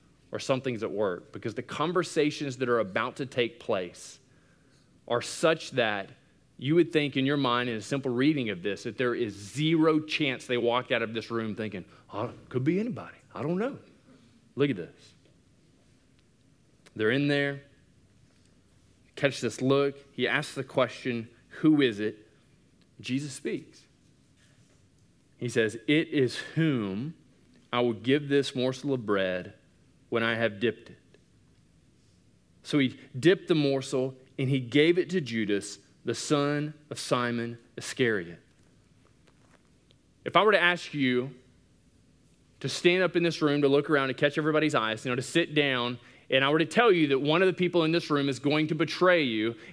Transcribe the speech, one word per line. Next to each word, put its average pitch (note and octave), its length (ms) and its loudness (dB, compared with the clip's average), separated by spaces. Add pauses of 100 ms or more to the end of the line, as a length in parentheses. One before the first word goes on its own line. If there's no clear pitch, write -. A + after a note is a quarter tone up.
(320)
or A2 60 -8
something's B2+ 440 -4
at G#2 80 -4
work, G2 420 -4
because G#2 220 -8
the - 80 -8
conversations D3+ 960 -2
that B2+ 100 -2
are A#2+ 100 4
about A2+ 380 -2
to C#3 100 -6
take B2 340 -2
place - 600 -6 (840)
are A#2+ 140 0
such - 520 0
that G#2+ 400 -2 (480)
you C#3+ 140 0
would F3 180 4
think C#3+ 240 0
in C3 80 2
your C#3+ 120 2
mind, B2 320 2
in A2+ 80 -4
a G#2+ 40 -8
simple C3 320 -2
reading C3 380 2
of F2+ 120 -6
this, G2 200 -4
that A2+ 160 -8
there B2 160 0
is G#2+ 180 -2
zero D#3 680 2
chance C#3+ 460 -4
they B2 120 0
walked A#2+ 320 0
out A#2+ 120 2
of A2+ 120 -4
this A2+ 160 -6
room A2 240 -4
thinking, G#2 300 -8 (280)
"Oh, G#2+ 200 -6 (160)
could B2+ 160 -2
be F3 160 2
anybody. D3+ 360 -8 (160)
I G2+ 100 -8
don't E3+ 160 -2
know." A#3+ 200 -4 (760)
Look C#3 140 2
at A2 60 -4
this. - 380 -16 (1800)
They're G#2+ 160 2
in C#3+ 160 2
there. C#3+ 340 -2 (1500)
Catch C#3 260 -2
this A#2 220 -4
look. C#3 340 2 (160)
He B2 140 -2
asks C3+ 300 -2
the C#3 80 -8
question, A#2+ 640 -2 (320)
"Who D#3 200 6
is A2+ 200 2
it?" - 260 -6 (760)
Jesus C3 320 -4
speaks. - 540 -10 (1500)
He B2 120 -6
says, A2+ 280 0 (100)
"It D#3 220 2
is C3 300 0 (180)
whom C3 580 0 (580)
I A#2+ 100 0
will A#2+ 100 2
give C3 360 0
this C#3 280 0
morsel C3 360 -2
of B2 140 -4
bread F#2+ 480 -2 (540)
when A2+ 160 0
I A2+ 100 0
have A2 240 -2
dipped A2+ 320 -2
it." - 80 -20 (1700)
So D3+ 160 0
he B2+ 180 0 (180)
dipped E3+ 300 4
the F3 80 0
morsel C3+ 600 0 (200)
and C3+ 140 0
he C3+ 80 2
gave D3 400 4
it D3 120 -2
to F#3 100 0
Judas, G#2+ 580 -2 (260)
the A#2 100 -2
son D3 600 -2 (160)
of A#2 80 -10
Simon A#2+ 600 -2 (180)
Iscariot. G#2 640 -2 (1800)
If - 120 -4
I F3+ 60 8
were G#3 100 4
to F3+ 80 4
ask F3 340 0
you C3 360 0 (1300)
to C#3 80 -6
stand F3+ 360 2
up F3 100 -2
in E3+ 80 2
this D#3+ 200 0
room, D3 200 2
to C#3 60 4
look C#3+ 220 2
around C#3 180 2
and B2+ 100 -6
catch D3 200 0
everybody's D3+ 360 2
eyes, A2 300 0
you B2+ 80 -2
know, B2+ 40 0
to C3 60 -2
sit E3 320 0
down, B2+ 440 0 (320)
and C3+ 140 4
I C#3+ 60 2
were D#3 80 4
to E3 80 2
tell A#3 240 4
you D#3+ 180 4
that C3+ 120 2
one D#3 220 2
of F#3+ 40 6
the F3+ 60 2
people F3 320 2
in D#3+ 80 2
this E3 180 -2
room C#3+ 180 2
is C3 100 -4
going D3+ 300 0
to E3 60 -2
betray E3 480 2
you, A2+ 320 0 (180)